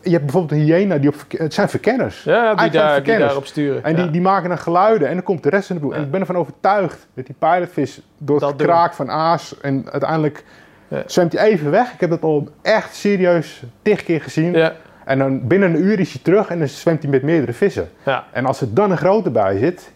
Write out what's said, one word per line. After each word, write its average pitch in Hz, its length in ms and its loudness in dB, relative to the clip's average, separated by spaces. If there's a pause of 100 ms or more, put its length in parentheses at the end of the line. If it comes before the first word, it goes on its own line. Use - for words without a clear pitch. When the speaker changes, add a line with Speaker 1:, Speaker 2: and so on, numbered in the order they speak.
Speaker 1:
je - 100 -4
hebt 165 120 2
bijvoorbeeld 147 360 0
een 151 60 4
hyena, 170 320 2
die 143 120 4
op 143 60 -2
verke-, - 280 -12
het 156 100 -4
zijn 202 160 0
verkenners. 202 540 -2
Speaker 2:
Ja, - 80 -2
die 190 80 4
Speaker 1:
Eigenlijk 190 340 2
zijn 156 120 2
Speaker 2:
daar, - 0 -
die 151 100 2
Speaker 1:
verkenners. 170 320 2
Speaker 2:
daarop 139 180 -2
sturen. 143 380 -4
Speaker 1:
En 160 120 0
die, 175 100 0
Speaker 2:
Ja. 165 60 -4
Speaker 1:
die 175 100 0
maken 185 280 2
dan 175 80 -2
geluiden 180 500 2
en 131 60 -4
dan 180 100 -4
komt 180 200 -4
de 143 60 2
rest 196 200 0
in 185 60 -4
de 165 60 -6
boel. 143 100 -4
Speaker 2:
Ja. - 60 -6
Speaker 1:
En 156 60 -4
ik 135 80 -6
ben 185 80 -2
ervan 185 180 -4
overtuigd 190 760 -2
dat 127 120 -12
die 135 140 -16
pilotvis 170 640 -2 (160)
door 147 180 -2
het 143 100 0
Speaker 2:
Dat 143 140 -2
doen. 151 80 2
Speaker 1:
kraak 170 260 2
van 135 160 -6
aas 160 520 -2
en 135 300 -2
uiteindelijk 151 520 -2 (440)
Speaker 2:
Ja. - 180 -6
Speaker 1:
zwemt 175 280 0
hij 202 160 2
even 151 220 0
weg. 240 220 0
Ik - 60 -20
heb 175 100 0
dat 165 120 -2
al 151 260 0 (140)
echt - 340 -2
serieus 180 680 0 (180)
tig 208 220 0
keer 165 180 -2
gezien. 165 320 -2
Speaker 2:
Ja. 160 200 2 (320)
Speaker 1:
En 135 140 0
dan 135 280 0
binnen 180 260 2
een 156 80 0
uur 196 180 2
is - 140 -2
hij - 100 -12
terug 196 260 2
en 170 100 -4
dan 151 80 0
zwemt 160 340 -2
hij 139 100 -4
met 135 120 2
meerdere 143 300 0
vissen. 107 360 -2 (160)
Speaker 2:
Ja. 127 260 -2
Speaker 1:
En 123 140 -4
als 127 160 -2
er 113 120 -4
dan 190 180 2
een 175 60 0
grote 185 320 2
bij 101 280 0
zit 156 380 -2